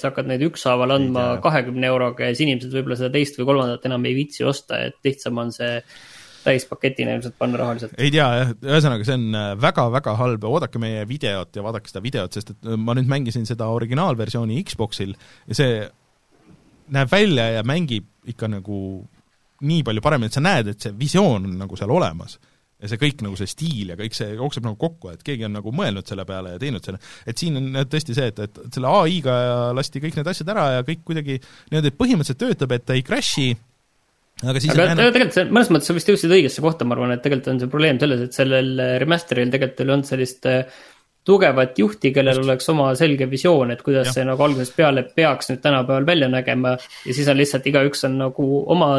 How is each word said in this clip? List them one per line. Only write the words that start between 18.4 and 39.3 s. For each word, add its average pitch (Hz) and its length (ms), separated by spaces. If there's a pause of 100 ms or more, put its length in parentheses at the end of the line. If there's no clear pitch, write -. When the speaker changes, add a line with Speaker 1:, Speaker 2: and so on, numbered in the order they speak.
Speaker 2:
nagu 101 320 (880)
nii 160 160
palju 110 180
paremini, 131 300
et - 80
sa - 0
näed, 139 320
et - 160
see 101 80
visioon 139 480
on 92 160
nagu 95 160
seal 101 160
olemas. 90 480 (400)
Ja 104 80
see 107 160
kõik 143 240
nagu 98 80
see 95 160
stiil 120 400
ja 85 80
kõik 113 160
see 107 240
jookseb 127 240
nagu 110 160
kokku, 165 320
et 82 160
keegi 127 160
on 104 160
nagu 107 160
mõelnud 117 320
selle 98 160
peale 92 320
ja 92 80
teinud 131 240
selle. 95 160 (240)
Et 117 100
siin 160 220
on 131 140 (100)
tõesti 135 320
see, 127 160
et, - 160
et - 140 (100)
selle 127 160
A 180 240
I-ga 135 240 (400)
lasti 131 240
kõik 156 160
need 156 160
asjad 185 240
ära 165 220
ja 127 100
kõik 160 160
kuidagi 143 380 (260)
niimoodi 151 320
põhimõtteliselt 185 400
töötab, 196 320
et 120 160
ta 131 80
ei 127 80
crash'i, 151 460 (880)
aga 131 240
siis 156 80
Speaker 1:
Aga 165 140
Speaker 2:
on 165 80
jäänud 233 180
Speaker 1:
tegelikult 240 240
see, 180 160
mõnes 220 240
mõttes 147 160
sa 175 60
vist 160 160
jõudsid 165 240
õigesse 143 260
kohta, 160 240
ma 120 80
arvan, 123 220
et 123 80
tegelikult 135 260
on 131 80
see 127 140
probleem 151 260
selles, 131 300
et - 100
sellel 131 300 (340)
remasteril 135 480